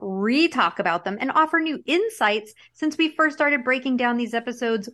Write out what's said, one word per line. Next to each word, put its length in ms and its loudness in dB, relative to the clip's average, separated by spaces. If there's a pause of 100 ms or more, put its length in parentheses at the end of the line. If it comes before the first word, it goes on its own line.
re-talk 760 0
about 280 0
them 120 -4
and 140 -2
offer 260 2
new 280 -2
insights 680 0 (220)
since 240 -4
we 180 0
first 180 2
started 300 0
breaking 320 0
down 220 2
these 160 -4
episodes 600 -4